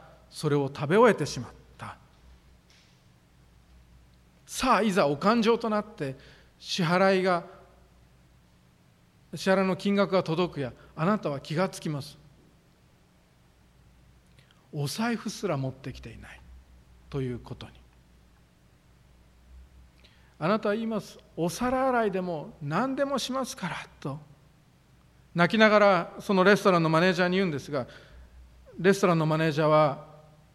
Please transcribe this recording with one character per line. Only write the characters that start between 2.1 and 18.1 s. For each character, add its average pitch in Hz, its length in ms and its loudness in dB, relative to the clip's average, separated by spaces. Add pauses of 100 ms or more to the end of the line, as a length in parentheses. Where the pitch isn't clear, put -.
さ 247 320 0
あ、 190 40 2
い 214 120 0
ざ 170 140 2
お 143 100 0
勘 220 240 2
定 220 160 2
と 226 120 -4
な 214 100 -2
っ 208 60 -6
て 135 300 -10 (420)
支 - 260 -4
払 185 340 2
い 185 60 0
が 175 200 0 (1900)
支 190 160 0
払 190 120 4
い 190 40 0
の 180 80 0
金 202 200 -2
額 190 180 0
が 185 100 4
届 160 320 -2
く 143 60 -8
や、 120 100 -6 (240)
あ 156 100 -4
な 208 140 0
た 151 100 -6
は 139 100 -6
気 - 160 -8
が 185 120 0
つ - 140 -10
き 170 80 -6
ま 143 120 -6
す。 - 160 -16 (2500)
お 143 160 -6
財 233 280 -2
布 226 140 -8
す - 180 -8
ら 156 100 -2
持 131 120 -4
っ - 20 -8
て - 220 -14
き - 80 -18
て 117 100 -16
い 110 80 -18
な 101 100 -20
い - 120 -20 (680)
と 139 120 -6
い 123 120 -4
う 117 60 -10
こ - 160 -14
と - 120 -16
に。 - 60 -20 (2750)